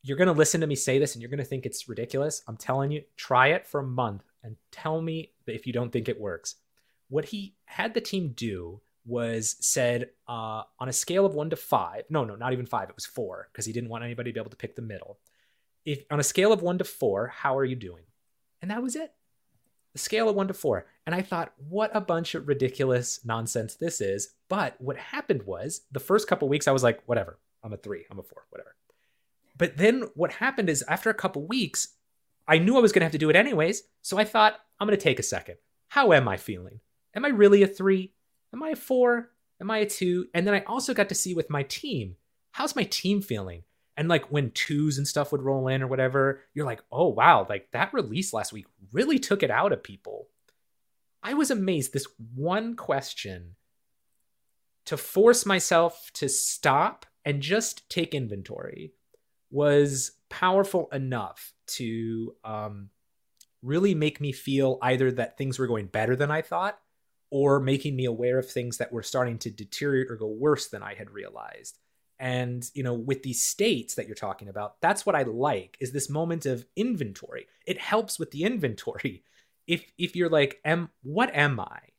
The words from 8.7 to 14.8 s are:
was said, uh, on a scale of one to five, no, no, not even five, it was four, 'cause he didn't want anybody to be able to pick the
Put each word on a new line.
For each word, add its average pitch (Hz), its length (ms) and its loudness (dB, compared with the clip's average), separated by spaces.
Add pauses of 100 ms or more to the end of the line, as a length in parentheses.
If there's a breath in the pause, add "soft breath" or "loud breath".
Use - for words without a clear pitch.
was 117 560 -4
said, 123 500 0 (180)
uh, 110 340 -8 (160)
on 127 100 -6
a 131 40 -6
scale 190 340 2
of 170 80 0
one 151 160 -2
to 160 60 -2
five, 98 540 -2
no, 151 140 0
no, 104 120 -8
not 123 160 -2
even 123 140 -4
five, 98 220 -4
it - 60 -20
was - 120 -14
four, 98 460 -10
'cause 110 120 -8
he 110 80 -8
didn't 117 180 -6
want 117 140 -8
anybody 120 260 -8
to 113 40 -12
be 113 60 -4
able 110 100 -10
to - 60 -20
pick - 200 -12
the 120 60 -10